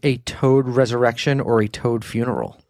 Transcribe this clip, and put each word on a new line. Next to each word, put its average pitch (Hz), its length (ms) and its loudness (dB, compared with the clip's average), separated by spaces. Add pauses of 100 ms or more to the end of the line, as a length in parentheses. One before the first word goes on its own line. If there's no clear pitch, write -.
a 135 160 0
Toad 131 500 2
resurrection 123 720 2
or 113 220 2
a 107 60 0
Toad 117 360 -4
funeral. 113 640 -6